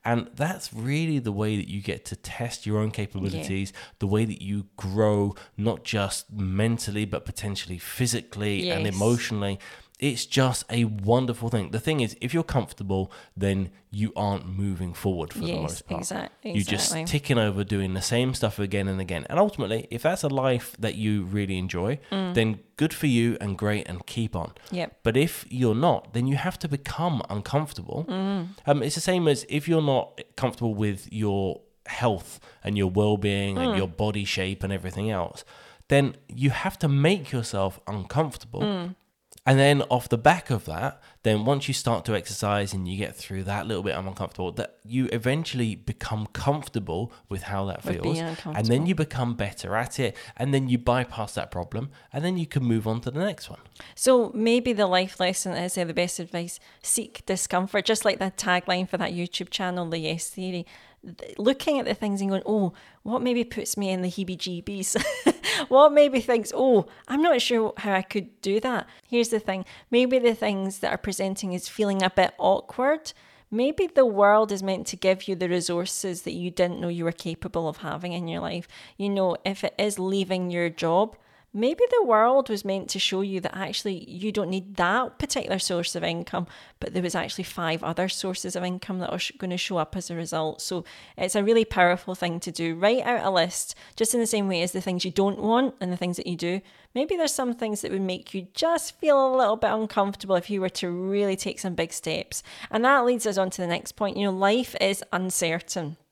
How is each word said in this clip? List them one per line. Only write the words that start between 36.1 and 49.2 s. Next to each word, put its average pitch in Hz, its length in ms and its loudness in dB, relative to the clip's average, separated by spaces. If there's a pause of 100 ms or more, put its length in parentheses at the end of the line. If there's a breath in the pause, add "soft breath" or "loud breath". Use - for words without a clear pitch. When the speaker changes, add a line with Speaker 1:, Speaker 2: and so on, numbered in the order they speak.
Speaker 1:
you 127 240 0
have - 280 -4
to 165 80 2
make 143 440 4
yourself 98 540 -2
uncomfortable. 113 760 -4
Speaker 2:
Mm. 185 340 -4 (480)
Speaker 1:
And 135 140 4
then 139 320 6
off 123 180 0
the 117 120 2
back 170 320 4
of 110 140 0
that, 95 360 -6 (220 soft breath)
then 107 220 2
once 139 220 2
you 135 60 -2
start 117 320 0
to 110 100 0
exercise 101 600 -2
and 92 120 -4
you 95 80 -6
get 98 200 -6
through 95 280 -8
that 101 220 -4
little 104 160 -4
bit 95 140 -2
of 92 100 -6
uncomfortable, 92 460 -6
that - 340 -8
you 123 260 0
eventually 120 600 -2
become 107 540 -6
comfortable 110 840 -2 (160 loud breath)
with 98 160 -6
how 98 220 -2
that - 180 -6
Speaker 2:
With - 120 -4
Speaker 1:
feels. 87 80 -6
Speaker 2:
being 165 160 0
Speaker 1:
And 165 80 -4
then 160 80 -6 (180)
Speaker 2:
uncomfortable. 120 340 2
Speaker 1:
you 185 80 2
become 131 380 -2